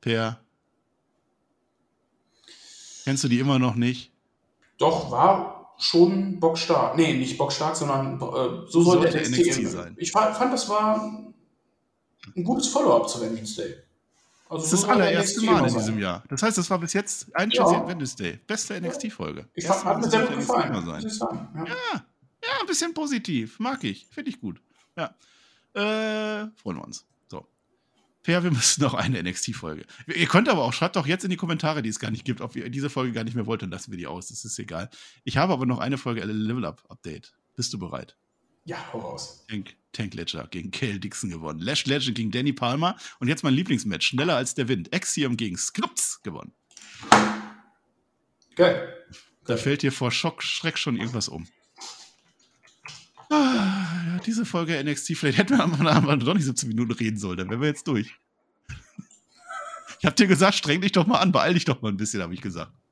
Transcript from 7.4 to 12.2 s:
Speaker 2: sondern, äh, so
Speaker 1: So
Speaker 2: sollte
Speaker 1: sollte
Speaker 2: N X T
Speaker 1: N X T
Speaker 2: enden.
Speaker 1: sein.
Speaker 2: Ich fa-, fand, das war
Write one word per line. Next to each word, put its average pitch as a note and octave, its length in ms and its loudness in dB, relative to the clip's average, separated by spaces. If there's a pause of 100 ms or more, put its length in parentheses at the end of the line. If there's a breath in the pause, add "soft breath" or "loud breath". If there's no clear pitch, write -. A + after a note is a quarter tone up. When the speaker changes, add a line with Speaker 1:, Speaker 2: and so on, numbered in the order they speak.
Speaker 2:
sondern, C3+ 400 -2
äh, - 40 -8
so B2+ 480 -4
Speaker 1:
So E3 160 6
Speaker 2:
sollte F3 280 8
Speaker 1:
sollte D3+ 140 0
Speaker 2:
N A#2+ 80 0
X - 20 0
T B2 60 6
Speaker 1:
N A2+ 60 6
X - 80 2
T C3 80 0
Speaker 2:
enden. - 80 -2
Speaker 1:
sein. F2 260 -10
Speaker 2:
Ich E3+ 140 -6
fa-, A3 220 4
fand, C4 200 0
das - 160 -2
war G#3+ 320 2 (1300)